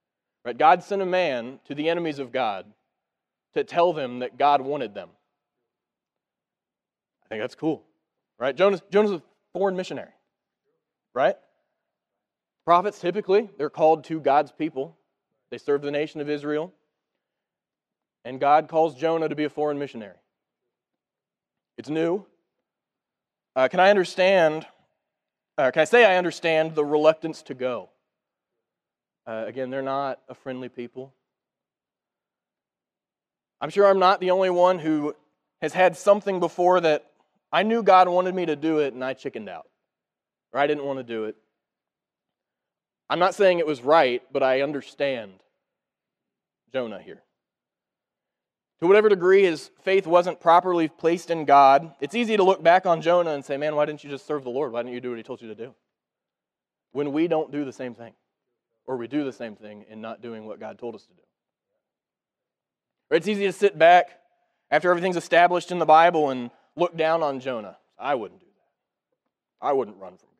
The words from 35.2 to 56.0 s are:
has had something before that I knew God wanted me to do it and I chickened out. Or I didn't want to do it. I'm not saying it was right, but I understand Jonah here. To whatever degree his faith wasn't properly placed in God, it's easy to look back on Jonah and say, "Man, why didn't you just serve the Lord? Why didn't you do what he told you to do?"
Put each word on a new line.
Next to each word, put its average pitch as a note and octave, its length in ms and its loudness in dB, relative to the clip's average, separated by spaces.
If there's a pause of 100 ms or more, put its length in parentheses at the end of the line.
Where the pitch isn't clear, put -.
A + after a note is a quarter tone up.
has D#3 100 -4
had F3+ 240 4
something G3+ 420 2
before F3+ 420 2
that D#3 300 0 (400)
I E3 120 0
knew A3+ 200 0
God F#3 260 6
wanted F3+ 260 0
me F3+ 120 -4
to D3+ 100 -2
do D3+ 240 -2
it C3+ 120 -2
and B2+ 100 -12
I C3 120 -6
chickened A2+ 340 -12
out. E2+ 180 -14 (840)
Or B2 80 -4
I C#3+ 60 2
didn't D3 180 -4
want C#3 140 -8
to C3 40 -10
do A2+ 220 -6
it. G#2+ 120 -8 (1700)
I'm D#3 80 -4
not F3+ 160 2
saying F#3 240 4
it D#3+ 80 -2
was D3 140 -4
right, C3 420 2 (100)
but C3+ 100 -2
I C3 180 2
understand C3+ 720 -6 (1400)
Jonah A2+ 280 -6
here. F2 220 -20 (1600)
To E3 60 -2
whatever G#3 220 6
degree F#3+ 340 4
his E3 280 -2 (120)
faith F#3+ 240 0
wasn't F3 340 0
properly E3+ 480 2
placed E3+ 420 -4
in D#3+ 160 -4
God, C#3 540 6
it's D3 140 -10
easy A3 220 -2
to F#3+ 80 2
look F3+ 180 2
back F3+ 240 4
on E3 160 0
Jonah E3+ 300 2
and C#3+ 120 -8
say, C#3+ 120 -6
"Man, D3+ 180 -4
why D3 120 0
didn't D3 180 -12
you C#3+ 60 -16
just C#3 140 -12
serve D3 200 -6
the B2+ 60 -8
Lord? C3 200 -4
Why A#2 120 -6
didn't B2 120 -10
you B2 60 -10
do B2 80 -10
what A#2+ 80 -8
he A2+ 80 -16
told A#2+ 180 -14
you A2+ 60 -18
to G#2+ 80 -14
do?" A2+ 180 -16 (1200)